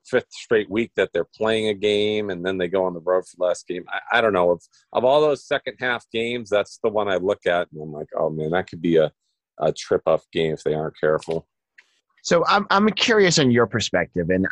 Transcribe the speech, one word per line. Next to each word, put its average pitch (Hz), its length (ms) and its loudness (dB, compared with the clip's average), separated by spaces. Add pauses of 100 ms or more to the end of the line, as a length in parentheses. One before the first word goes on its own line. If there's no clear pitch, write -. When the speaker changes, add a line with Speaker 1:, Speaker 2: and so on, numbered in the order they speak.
Speaker 1:
fifth - 240 -2
straight 107 400 -2
week 113 240 -4
that 95 180 0
they're 85 140 -2 (100)
playing 110 320 0
a 107 60 0
game, 104 560 0
and 87 160 -8
then 95 100 -2
they 90 120 -2
go 92 160 0
on 92 100 -4
the 85 60 -12
road 90 260 0
for - 100 -20
the 87 80 -4
last 87 220 -4
game. 90 220 -8
I, 98 300 -4
I - 20 2
don't 110 120 2
know. 90 200 4
Of, 85 100 -4 (300)
of 110 120 0
all 135 160 4
those 151 240 0
second 127 360 -6
half 123 320 -4
games, 117 360 -4
that's 101 360 -2
the 117 40 0
one 104 200 0
I 95 80 0
look 92 280 -2
at, 87 280 0
and 78 100 -14
I'm 78 100 -10
like, 76 240 -12
"Oh, 80 140 0
man, 78 200 -4
that 92 180 -2
could 85 120 -14
be 82 180 4
a, 78 120 4 (480)
a - 140 0
trip-up - 500 0 (100)
game 80 220 -2
if 71 80 -10
they 76 120 -2
aren't 76 260 -6
careful." 78 480 -2 (760)
Speaker 2:
So 170 240 0
I'm, 196 240 2
I'm 202 200 4
curious 202 500 4
on 131 100 4
your 120 160 4
perspective, 87 640 -2
and 92 220 2